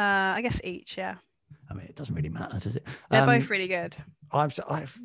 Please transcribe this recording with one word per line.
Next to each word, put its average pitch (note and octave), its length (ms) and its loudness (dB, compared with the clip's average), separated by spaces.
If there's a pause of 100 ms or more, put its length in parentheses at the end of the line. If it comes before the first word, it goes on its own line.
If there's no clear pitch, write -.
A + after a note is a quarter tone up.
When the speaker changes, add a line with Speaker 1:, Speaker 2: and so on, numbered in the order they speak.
(360)
Speaker 1:
I G#3+ 60 0
guess A#3+ 220 0
each, - 340 -10
yeah. F#3+ 180 -4 (540)
Speaker 2:
I - 40 -10
mean, G2+ 120 -10
it - 100 -18
doesn't B2+ 200 -6
really D2+ 140 -2
matter, E2+ 300 -6
does A2+ 180 -4
it? - 80 -10 (260)
Speaker 1:
They're - 100 6
Speaker 2:
Um, C3+ 60 6
Speaker 1:
both F3+ 220 6
really F#3+ 180 0
good. F3 280 -4 (360)
Speaker 2:
I've, D3 200 2
s-, - 80 -8 (100)
I've, C#3+ 360 -6